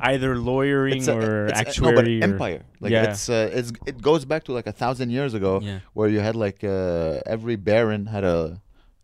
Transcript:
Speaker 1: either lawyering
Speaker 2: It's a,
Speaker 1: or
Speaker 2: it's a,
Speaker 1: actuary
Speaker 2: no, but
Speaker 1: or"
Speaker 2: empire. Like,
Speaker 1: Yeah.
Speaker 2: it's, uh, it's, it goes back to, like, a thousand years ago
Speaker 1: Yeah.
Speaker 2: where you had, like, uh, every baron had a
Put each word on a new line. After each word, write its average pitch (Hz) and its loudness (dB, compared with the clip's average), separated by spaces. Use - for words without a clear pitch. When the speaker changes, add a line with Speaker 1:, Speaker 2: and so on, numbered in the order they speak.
Speaker 1:
either 131 0
lawyering 135 0
Speaker 2:
It's 131 -4
a, 135 2
Speaker 1:
or 107 0
Speaker 2:
it's 107 0
a, - 2
Speaker 1:
actuary - 2
Speaker 2:
no, - 6
but 117 4
Speaker 1:
or" 113 2
Speaker 2:
empire. 107 -4
Like, - -2
Speaker 1:
Yeah. 110 4
Speaker 2:
it's, 101 -6
uh, 113 0
it's, 120 -4
it 127 -8
goes 143 4
back 151 -4
to, 131 -6
like, 120 -6
a 107 -6
thousand 123 -2
years 131 -2
ago 98 0
Speaker 1:
Yeah. 98 -6
Speaker 2:
where 107 2
you 104 2
had, 113 0
like, 104 -4
uh, 87 -2
every 113 -4
baron 107 2
had 104 -4
a 85 0